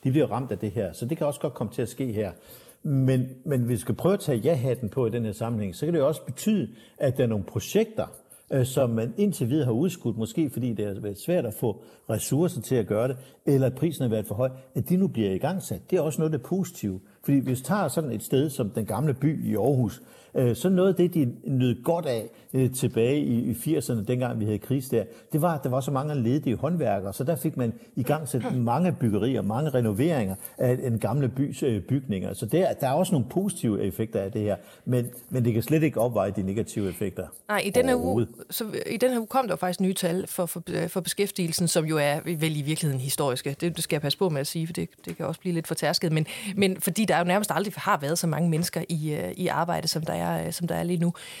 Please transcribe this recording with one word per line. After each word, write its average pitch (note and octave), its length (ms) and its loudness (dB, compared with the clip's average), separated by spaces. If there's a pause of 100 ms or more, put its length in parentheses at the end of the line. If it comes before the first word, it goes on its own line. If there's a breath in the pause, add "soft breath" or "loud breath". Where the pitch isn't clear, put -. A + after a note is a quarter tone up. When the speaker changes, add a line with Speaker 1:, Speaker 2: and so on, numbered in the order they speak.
Speaker 1:
de C3 80 2
bliver C#3 200 4
ramt B2 200 -2
af G2 60 -2
det G#2 140 -2
her. F#2 220 -2
Så - 120 -8
det D#3+ 120 -4
kan D3+ 100 0
også A2+ 120 -4
godt C#3 140 -4
komme A2 200 -6
til - 80 -4
at A2+ 80 -2
ske C3 220 -6
her. G2+ 200 -2 (520 loud breath)
Men, C3 460 4 (160)
men B2 240 2
vi B2 80 2
skal - 180 -2
prøve F3 180 2
at G3 60 0
tage C3+ 180 0
ja-hatten A#2+ 520 0
på B2 160 0
i A2 40 2
den A#2 160 -2
her G#2+ 60 -2
sammenhæng. G#2 440 -4
Så - 100 -4
kan E3+ 80 0
det E3 60 2
jo C3+ 80 4
også D#3 180 0
betyde, G3+ 440 0 (280 loud breath)
at C3 200 0
der C3+ 60 4
er A#2+ 40 4
nogle G#2+ 180 0
projekter, G#3 600 0 (460 loud breath)
øh, C3 140 4
som C3 240 2
man A2+ 280 0
indtil G3 320 2
videre C#3+ 160 2
har B2+ 60 0
udskudt, B2+ 460 0
måske B2+ 320 -2
fordi B2 240 -4
det G#2 120 -2
har G2+ 160 -4
været G2+ 180 -6
svært E3+ 260 0
at G#2+ 80 -4
få A2 280 -2 (280 loud breath)
ressourcer C3 520 0
til - 140 0
at A2+ 120 2
gøre G#2+ 200 2
det, C3 100 -2 (280 loud breath)
eller C3+ 220 4
at C3 80 0
prisen B2+ 260 -2
har B2 80 0
været G#2+ 180 0
for G#2 80 -4
høj, B2+ 140 0 (260 loud breath)
at - 140 -2
de F3+ 80 4
nu F#3+ 100 4
bliver G3 240 0
igangsat. F3 580 -2
Det F#3 80 2
er E3 40 4
også D3+ 200 0
noget, D#3 120 2
der D3 60 -2
er - 40 -10
positivt. G#2+ 580 -4 (220 loud breath)
Fordi C#3 160 4
hvis B2+ 200 0
vi C3 40 -12
tager F#3+ 240 0
sådan D3 240 -2
et A2 120 -4
sted C#3+ 260 2
som A#2+ 200 -2
Den A2 160 -4
Gamle C#3 280 0
By C3+ 380 0
i G#2 40 2
Aarhus, A#2 460 2 (340 loud breath)
øh, A#2+ 200 4
så - 140 0
noget F#3+ 200 6
af F3+ 60 2
det, F3 180 4
de B2+ 200 2 (100)
nød B2+ 400 2
godt E3 220 0
af, A#2 240 -2 (240 loud breath)
øh, C3 200 4
tilbage B2+ 460 2
i, B2+ 200 2 (100)
i A2+ 40 0
firserne, B2+ 520 -2
dengang B2 340 -2
vi G#2 60 0
havde G#2+ 140 0
krise C3 380 -2
der, G#2 60 2 (300 loud breath)
det D3+ 80 2
var, E3+ 140 2
at C#3+ 80 -6
der C#3 60 0
var B2+ 120 0
så B2+ 100 -4
mange D3 240 -2
ledige B2+ 400 2
håndværkere, A2 580 0
så C3+ 100 -4
der D#3+ 120 0
fik D#3 220 -4
man A#2+ 160 0 (220 loud breath)
igangsat D3 600 0
mange B2+ 440 2
byggerier, A2 420 2
mange A2+ 280 0
renoveringer A#2+ 680 2 (220 loud breath)
af B2+ 200 4
Den A#2 220 0
Gamle A#2+ 300 2
Bys, C3 340 -2
øh, A2+ 180 2
bygninger. F#2+ 520 -2
Så - 120 -6
der, D3 280 2
der - 140 -2
er B2+ 60 2
også E3+ 180 2
nogle C3+ 180 2
positive E3+ 540 0
effekter G2+ 380 -2
af G2 100 -4
det A2 100 -2
her, G2+ 140 0 (300 loud breath)
men, B2 220 0 (220)
men B2 160 0
det A#2+ 80 4
kan A2 100 2
slet D#3+ 200 4
ikke C3+ 160 2
opveje G#2+ 360 2
de G#2 80 -2
negative G2+ 460 -2
effekter F#2 380 -6 (200)
Speaker 2:
Nej, G#3 180 0
i G3+ 40 0
den B3 160 4
her B3+ 100 2
uge, B3 80 -2
Speaker 1:
overhovedet. - 260 2 (200)
Speaker 2:
så - 160 -6 (260)
i A#3 60 -2
den B3 140 4
her B3 60 0
uge A3+ 100 -2
kom B3+ 200 0
der F3 80 0
faktisk F3+ 260 -2
nye F#3+ 120 2
tal F3+ 340 -2
for, - 180 -2
for, E3+ 160 -8 (260)
for F3+ 140 -4
beskæftigelsen, F3+ 640 -2
som D#3+ 180 2
jo D#3 120 0
er D3 280 2
vel D#3 320 0
i D3 40 -2
virkeligheden C#3+ 400 0
historiske. C#3 600 -2
Det, E3 140 0
det - 80 -4
skal - 120 -2
jeg D3 60 0
passe C#3+ 160 -2
på G3 120 2
med C#3+ 120 0
at D3 60 -2
sige, D#3+ 200 -4
for E3+ 60 -10
det, E3+ 160 -4 (160)
det E3+ 120 -10
kan E3 80 -4
også E3 140 -4
blive F3+ 140 -4
lidt E3 140 -2
fortærsket, E3 440 0
men, D#3 140 2 (300 loud breath)
men G3 260 2
fordi G3+ 240 0
der E3+ 120 4
jo F3 60 4
nærmest F3+ 300 2
aldrig F#3+ 240 0
har F#3+ 200 2
været D3 220 0
så F3 80 0
mange D#3+ 220 2
mennesker E3 400 0
i, D#3 240 -2
øh, F2+ 180 -4
i F3+ 160 -4
arbejde, E3 400 0
som D#3 160 -2
der F3 100 -2
er, E3+ 340 -2
øh, E3 60 -6
som E3+ 140 -4
der E3 80 -2
er E3+ 80 -2
lige F3 160 0
nu. E3+ 140 2 (260 loud breath)